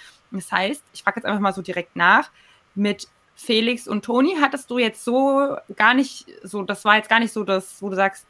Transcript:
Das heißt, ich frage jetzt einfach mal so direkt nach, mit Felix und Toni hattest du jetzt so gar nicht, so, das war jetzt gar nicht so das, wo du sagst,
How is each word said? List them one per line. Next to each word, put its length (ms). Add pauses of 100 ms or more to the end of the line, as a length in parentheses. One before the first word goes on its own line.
(320)
Das 200
heißt, 320 (100)
ich 100
frage 160
jetzt 60
einfach 140
mal 140
so 80
direkt 340
nach, 340 (460)
mit 320 (280)
Felix 520
und 180
Toni 360
hattest 280
du 100
jetzt 260
so 500 (200)
gar 180
nicht, 320 (180)
so, 200
das 220
war 120
jetzt 120
gar 100
nicht 140
so 100
das, 380
wo 80
du 60
sagst, 340